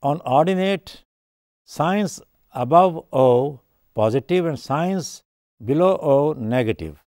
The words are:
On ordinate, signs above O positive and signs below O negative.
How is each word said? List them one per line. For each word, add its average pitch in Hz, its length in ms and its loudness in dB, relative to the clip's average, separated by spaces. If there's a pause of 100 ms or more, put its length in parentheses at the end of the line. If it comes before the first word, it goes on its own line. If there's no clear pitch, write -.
On 147 240 -4
ordinate, 185 760 -2 (600)
signs 190 560 -2 (320)
above 165 580 2
O 131 480 2 (340)
positive 127 520 0
and 151 120 -4
signs 165 680 -6 (400)
below 170 380 2
O 147 320 2
negative. 110 720 -4 (120)